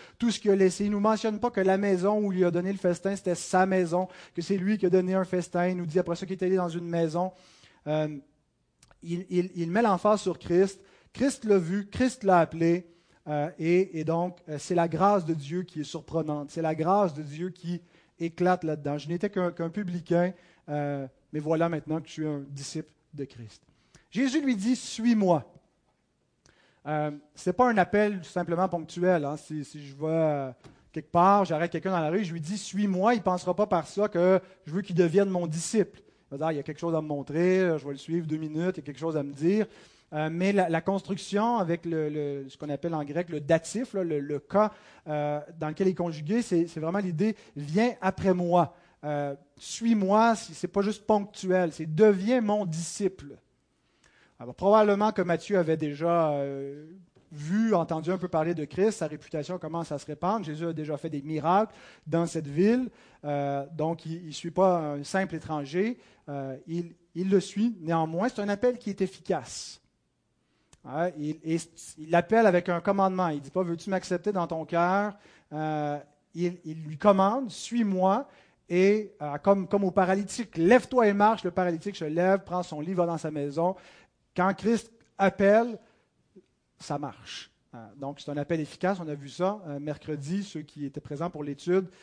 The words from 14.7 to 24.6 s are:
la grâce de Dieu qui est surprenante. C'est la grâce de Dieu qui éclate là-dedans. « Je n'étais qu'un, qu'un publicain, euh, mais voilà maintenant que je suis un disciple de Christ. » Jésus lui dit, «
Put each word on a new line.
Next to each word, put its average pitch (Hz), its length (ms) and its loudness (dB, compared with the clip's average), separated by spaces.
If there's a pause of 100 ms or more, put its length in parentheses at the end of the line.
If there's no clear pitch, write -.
la 170 120 4
grâce 180 380 4
de 165 80 0
Dieu 160 300 -6
qui 160 180 -10
est - 20 -6
surprenante. 151 680 -6
C'est 165 100 -8
la 160 140 -2
grâce 175 400 2
de 151 80 -8
Dieu 156 260 -8
qui 170 320 -8 (380)
éclate 175 440 0
là-dedans. « 147 360 -4
Je 143 100 -10
n'étais 175 200 -4
qu'un, 180 220 -2
qu'un 170 180 -6
publicain, 175 640 -2 (360)
euh, 143 380 -4 (260)
mais 151 60 -4
voilà 160 280 0
maintenant 156 320 -4
que 147 80 -12
je - 60 -20
suis 156 140 -4
un 147 220 -6
disciple 139 420 -12 (240)
de 139 100 -8
Christ. » 117 380 -18 (480)
Jésus 269 300 0
lui 262 140 2
dit, « 214 200 0